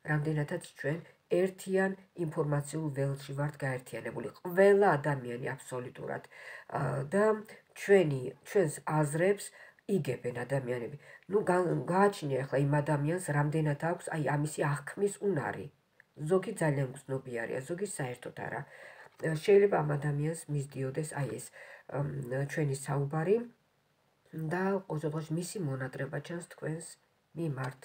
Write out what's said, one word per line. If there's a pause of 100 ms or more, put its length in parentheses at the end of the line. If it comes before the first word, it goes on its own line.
რამდენადაც
ჩვენ (300)
ერთიან (220)
ინფორმაციულ
ველში
ვართ
გაერთიანებული.
ყველა
ადამიანი
აბსოლუტურად, (440)
ა, (220)
და (460)
ჩვენი, (180)
ჩვენს (120)
აზრებს (400)
იგებენ
ადამიანები. (260)
ნუ,
გა-,
გააჩნია
ახლა
იმ
ადამიანს,
რამდენად
აქვს,
აი,
ამისი
აღქმის
უნარი. (520)
ზოგი
ძალიან
გრძნობი
არიან,
ზოგი
საერთოდ
არა. (580)
ა,
შეიძლება
ამ
ადამიანს
მისდიოდეს,
აი,
ეს, (440)
მ,
ჩვენი
საუბარი (960)
და (140)
ყოველ
შემთხვევაში
მისი
მონატრება
ჩანს
თქვენს (500)
მიმართ.